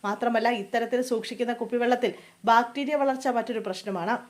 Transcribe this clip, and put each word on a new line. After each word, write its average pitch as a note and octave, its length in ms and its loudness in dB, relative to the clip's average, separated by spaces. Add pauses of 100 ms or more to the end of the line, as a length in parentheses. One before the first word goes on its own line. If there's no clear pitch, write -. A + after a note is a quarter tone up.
മാത്രമല്ല, A3+ 420 2 (140)
ഇത്തരത്തിൽ A#3 380 0 (100)
സൂക്ഷിക്കുന്ന A#3+ 500 -2
കുപ്പിവെള്ളത്തിൽ A#3+ 520 0 (380)
ബാക്ടീരിയ B3 420 2 (100)
വളർച്ച C4 240 0 (100)
മറ്റൊരു A3 300 -4
പ്രശ്നമാണ്. F#3 480 -2 (140)